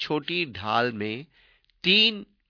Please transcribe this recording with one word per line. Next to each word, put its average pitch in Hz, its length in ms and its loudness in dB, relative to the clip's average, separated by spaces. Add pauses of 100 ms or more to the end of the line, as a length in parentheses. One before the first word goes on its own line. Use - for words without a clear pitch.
छोटी 160 460 -4
ढाल 110 460 0
में 110 340 -6 (560)
तीन 208 440 4 (240)